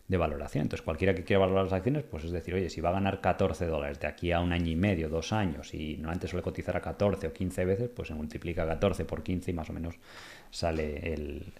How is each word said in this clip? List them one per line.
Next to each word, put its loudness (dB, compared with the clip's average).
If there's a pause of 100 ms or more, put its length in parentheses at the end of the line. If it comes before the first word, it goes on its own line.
de 2
valoración. 0
Entonces, -2
cualquiera 4
que -4
quiera 4
valorar 6
las 0
acciones, 2
pues -8
es -4
decir, -4
oye, 0
si -6
va 2
a 4
ganar 2
catorce 2
dólares -2
de -4
aquí -2
a 4
un 2
año 2
y 0
medio, 2
dos -2
años, 0
y -4
normalmente -4
suele -2
cotizar -2
a 0
catorce 0
o -6
quince -2
veces, 2
pues -8
se -6
multiplica -4
catorce 2
por -4
quince -2
y -2
más -4
o -8
menos -6 (540)
sale -2
el, -6